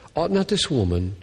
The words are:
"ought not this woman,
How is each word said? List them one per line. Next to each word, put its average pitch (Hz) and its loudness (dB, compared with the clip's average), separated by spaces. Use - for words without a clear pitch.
"ought 175 0
not 196 2
this - 0
woman, 92 0